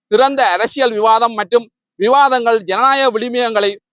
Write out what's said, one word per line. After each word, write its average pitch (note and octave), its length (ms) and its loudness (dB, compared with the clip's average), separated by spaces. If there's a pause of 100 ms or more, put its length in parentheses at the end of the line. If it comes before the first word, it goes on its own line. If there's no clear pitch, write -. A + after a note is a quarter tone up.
திறந்த C4+ 400 2
அரசியல் A#3 440 -2
விவாதம் A3+ 440 0
மற்றும் G#3+ 300 -2 (340)
விவாதங்கள் A#3+ 640 2
ஜனநாயக C4 480 0
விழுமியங்களை A3+ 580 -2 (240)